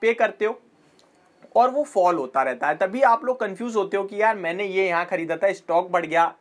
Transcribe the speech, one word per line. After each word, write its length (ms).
पे 120
करते 320
हो 140
और 140
वो 140
फॉल 320
होता 280
रहता 240
है। 100
तभी 240
आप 240
लोग 140
कंफ्यूज 360
होते 220
हो 60
कि 180
यार, 140
मैंने 300
ये 220
यहाँ 180
खरीदा 320
था, 160
स्टॉक 380
बढ़ 140
गया, 360